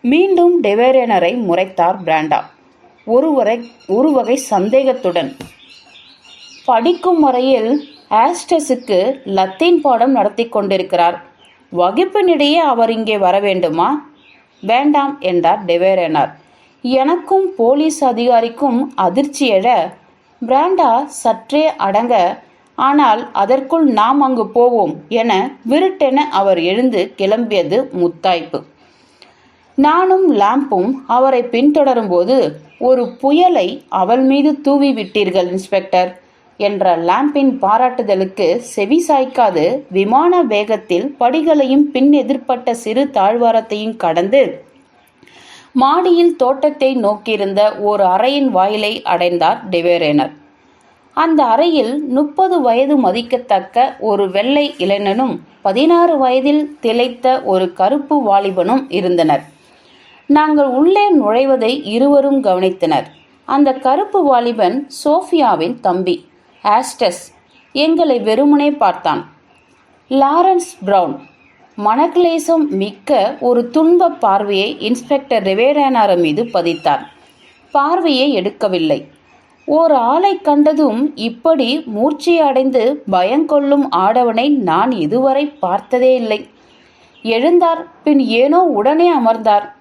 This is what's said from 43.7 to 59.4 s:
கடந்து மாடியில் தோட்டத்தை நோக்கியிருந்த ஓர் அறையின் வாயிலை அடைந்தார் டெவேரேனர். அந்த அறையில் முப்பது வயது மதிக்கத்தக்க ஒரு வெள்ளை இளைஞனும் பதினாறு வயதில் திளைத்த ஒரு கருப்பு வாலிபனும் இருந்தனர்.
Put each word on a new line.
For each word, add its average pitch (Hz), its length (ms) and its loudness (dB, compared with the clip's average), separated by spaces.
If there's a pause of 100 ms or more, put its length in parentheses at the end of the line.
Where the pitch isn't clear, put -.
கடந்து 185 460 0 (1300)
மாடியில் 339 640 2
தோட்டத்தை 269 600 0
நோக்கியிருந்த 208 640 -2 (160)
ஓர் 202 240 0
அறையின் 247 480 2
வாயிலை 208 420 0 (100)
அடைந்தார் 175 580 0 (100)
டெவேரேனர். 165 640 0 (840)
அந்த 320 280 2
அறையில் 262 480 0 (140)
முப்பது 294 540 0
வயது 254 360 2
மதிக்கத்தக்க 233 800 -2 (220)
ஒரு 202 300 0
வெள்ளை 254 360 0 (120)
இளைஞனும் 202 580 -2 (260)
பதினாறு 320 560 2
வயதில் 262 460 0 (180)
திளைத்த 247 600 -2
ஒரு 185 300 0
கருப்பு 277 480 0
வாலிபனும் 196 680 0
இருந்தனர். 175 540 0 (840)